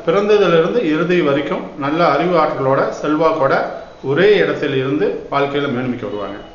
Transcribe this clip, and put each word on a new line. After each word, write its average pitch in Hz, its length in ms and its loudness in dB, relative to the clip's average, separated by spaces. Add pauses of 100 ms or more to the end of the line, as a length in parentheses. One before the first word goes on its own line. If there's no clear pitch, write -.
பிறந்ததுல 190 560 4
இருந்து 180 200 2 (120)
இறுதி 170 340 2
வரைக்கும் 151 380 -2 (200)
நல்ல 151 160 -2 (140)
அறிவு 170 300 0
ஆற்றலோட 135 380 0 (180)
செல்வாக்கோட 151 540 0 (560)
ஒரே 160 180 2 (160)
இடத்தில் 143 380 -2
இருந்து 151 260 0 (240)
வாழ்க்கையில 139 420 -2
மேன்மைக்கு 120 340 -6
வருவாங்க. 101 300 -8 (180)